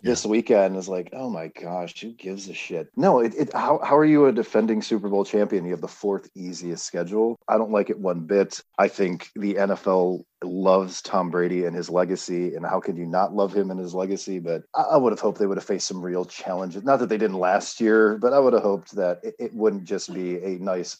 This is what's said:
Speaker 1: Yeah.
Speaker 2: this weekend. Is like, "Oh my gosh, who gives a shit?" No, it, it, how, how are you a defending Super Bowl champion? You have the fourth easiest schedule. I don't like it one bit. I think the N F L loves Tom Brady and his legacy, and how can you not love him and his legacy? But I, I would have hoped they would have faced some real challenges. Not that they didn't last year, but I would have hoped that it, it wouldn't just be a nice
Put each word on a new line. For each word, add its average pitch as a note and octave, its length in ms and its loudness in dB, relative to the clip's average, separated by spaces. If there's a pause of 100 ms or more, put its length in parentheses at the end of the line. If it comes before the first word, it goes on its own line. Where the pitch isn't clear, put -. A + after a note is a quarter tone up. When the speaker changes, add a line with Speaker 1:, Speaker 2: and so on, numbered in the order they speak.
Speaker 1:
Yeah. A#2 80 0
Speaker 2:
this A#2 160 -2
weekend. G#2 500 4
Is F#2 120 -8
like, F#2 240 -6
"Oh B2+ 180 -8
my E2 180 -8
gosh, F2 520 -10
who A2+ 120 -12
gives G2 360 -12
a E2 60 -14
shit?" - 420 -8
No, D#3 240 4
it, A#2 160 0
it, D3 160 -2
how, D3 320 0
how C#3+ 120 4
are D#3 80 8
you D3 220 8
a C3 60 6
defending A2 500 2
Super G#2 260 -2
Bowl G2 160 2
champion? G2+ 400 0
You F2 60 -6
have E2+ 100 -4
the E2 80 -6
fourth G2 460 -4
easiest F2 500 -10
schedule. G#2 640 -2
I A2 120 2
don't A2 120 0
like G2+ 200 2
it G#2 100 -4
one F2+ 260 -2
bit. G2 340 2 (180)
I G2 100 4
think F2+ 480 -2
the G2+ 220 -2
N G2 120 0
F F#2 160 -2
L F#2 380 2 (180)
loves F#2 600 2
Tom F2+ 280 -2
Brady F2 360 0
and E2+ 100 -4
his E2+ 140 -6
legacy, F2 640 -2
and E2 100 -8
how F#2 140 -2
can F2+ 160 -6
you E2+ 100 -6
not F2+ 260 0
love G2 240 0
him G2 140 0
and F#2 80 -6
his F2+ 160 -8
legacy? F#2+ 460 -4
But E2 240 -4 (100)
I, D3 80 0
I - 140 2
would B2 160 4
have - 80 -6
hoped G#2 180 0
they G#2 80 2
would G2 120 -2
have - 60 -10
faced F#2+ 220 -4
some F#2 160 -8
real F2+ 220 -4
challenges. F#2 580 -8
Not C3+ 160 4
that A#2 100 0
they A2 100 0
didn't G2 200 0
last F#2 420 0
year, A2 400 6
but B2 120 2
I C#3 80 6
would B2+ 120 4
have G#2 100 4
hoped G2+ 340 -2
that F2+ 260 0
it, A2+ 160 -10
it A#2 160 -8
wouldn't G#2 300 0
just F2+ 280 -6
be F2+ 260 -6
a F#2 200 -6
nice F#2 420 -6